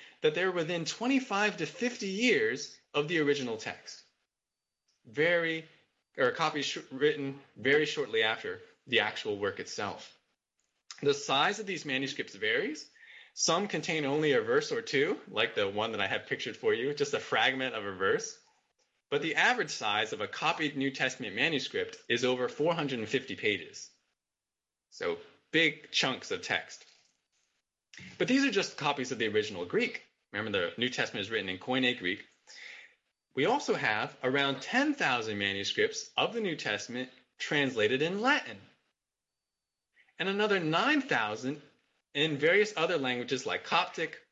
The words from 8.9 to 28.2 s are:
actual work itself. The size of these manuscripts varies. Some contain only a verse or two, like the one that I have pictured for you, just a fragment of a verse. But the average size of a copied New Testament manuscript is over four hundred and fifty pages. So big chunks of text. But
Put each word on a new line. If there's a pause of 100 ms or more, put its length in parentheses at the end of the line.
actual
work
itself. (880)
The
size
of
these
manuscripts
varies. (480)
Some
contain
only
a
verse
or
two, (140)
like
the
one
that
I
have
pictured
for
you,
just
a
fragment
of
a
verse. (720)
But
the
average
size
of
a
copied
New
Testament
manuscript (100)
is
over
four
hundred
and
fifty
pages. (1000)
So (340)
big
chunks
of
text. (1300)
But